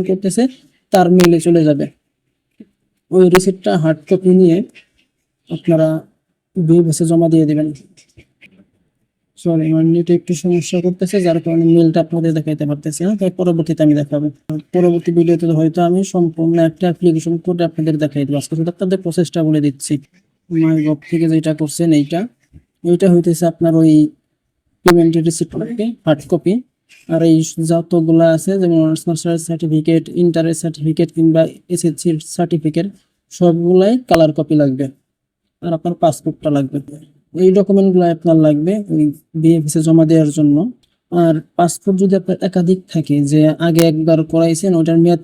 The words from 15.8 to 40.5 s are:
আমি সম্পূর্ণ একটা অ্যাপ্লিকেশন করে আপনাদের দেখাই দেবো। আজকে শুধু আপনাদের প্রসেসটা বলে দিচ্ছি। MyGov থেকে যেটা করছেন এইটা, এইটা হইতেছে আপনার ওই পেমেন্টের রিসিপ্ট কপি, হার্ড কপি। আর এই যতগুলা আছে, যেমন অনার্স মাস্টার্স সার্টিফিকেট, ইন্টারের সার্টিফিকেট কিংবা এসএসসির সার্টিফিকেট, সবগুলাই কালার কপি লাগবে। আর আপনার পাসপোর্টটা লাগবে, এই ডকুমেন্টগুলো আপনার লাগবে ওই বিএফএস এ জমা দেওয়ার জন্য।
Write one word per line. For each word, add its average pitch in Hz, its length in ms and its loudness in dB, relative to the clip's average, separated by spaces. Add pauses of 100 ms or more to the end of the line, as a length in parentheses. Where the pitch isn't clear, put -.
আমি 180 120 0 (140)
সম্পূর্ণ 165 420 -2 (140)
একটা 160 200 -6
অ্যাপ্লিকেশন 165 440 -2 (120)
করে 175 240 -4
আপনাদের 160 340 -4
দেখাই 143 220 -4
দেবো। 143 160 -4
আজকে - 160 -12
শুধু 165 180 -4
আপনাদের 185 300 -2
প্রসেসটা 170 420 -4
বলে 156 180 2
দিচ্ছি। 139 280 -6 (560)
MyGov 160 500 0 (100)
থেকে 165 220 -2
যেটা 160 200 0 (100)
করছেন 165 280 -2 (100)
এইটা, 147 200 -2 (720)
এইটা 175 220 2
হইতেছে 175 300 0 (100)
আপনার 165 280 0
ওই 160 100 6 (960)
পেমেন্টের 165 440 2
রিসিপ্ট 165 320 -6
কপি, 226 240 -6 (200)
হার্ড 151 160 0 (100)
কপি। 180 220 0 (600)
আর 165 160 0
এই 160 60 4 (360)
যতগুলা 165 640 2
আছে, 160 160 -4 (100)
যেমন 170 240 0
অনার্স 160 240 -2
মাস্টার্স 170 400 -4
সার্টিফিকেট, 160 540 -2 (200)
ইন্টারের 165 380 0
সার্টিফিকেট 156 560 -4
কিংবা 160 240 2 (320)
এসএসসির 170 440 -4 (180)
সার্টিফিকেট, 165 520 -4 (500)
সবগুলাই 175 560 2 (160)
কালার 160 280 4
কপি 156 240 -2
লাগবে। 135 240 -2 (800)
আর 170 120 -6
আপনার 175 160 -6 (100)
পাসপোর্টটা 156 540 -4
লাগবে, 139 220 -4 (640)
এই 185 140 6
ডকুমেন্টগুলো 196 480 2 (120)
আপনার 165 280 2
লাগবে 151 280 0 (200)
ওই 156 100 0 (380)
বিএফএস 160 380 0
এ - 60 2
জমা 165 240 4
দেওয়ার 160 280 2
জন্য। 147 200 2 (540)